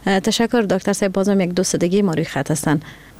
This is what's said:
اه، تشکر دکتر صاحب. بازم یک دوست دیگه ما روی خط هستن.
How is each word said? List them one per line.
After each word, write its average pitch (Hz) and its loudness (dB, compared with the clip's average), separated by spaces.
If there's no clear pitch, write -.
اه، 190 2
تشکر 226 0
دکتر 190 0
صاحب. 190 -2
بازم 196 2
یک 175 -2
دوست 175 0
دیگه 175 2
ما 185 2
روی 156 0
خط - -4
هستن. 156 0